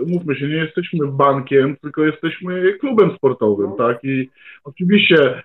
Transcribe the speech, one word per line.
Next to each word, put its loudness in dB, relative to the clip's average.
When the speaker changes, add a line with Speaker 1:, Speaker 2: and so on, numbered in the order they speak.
Speaker 1:
mówmy -4
się, -4
nie -4
jesteśmy -4
bankiem, 2
tylko -4
jesteśmy -2
klubem 2
sportowym, 0
Speaker 2:
No. -10
Speaker 1:
tak? -2
I -4
oczywiście 2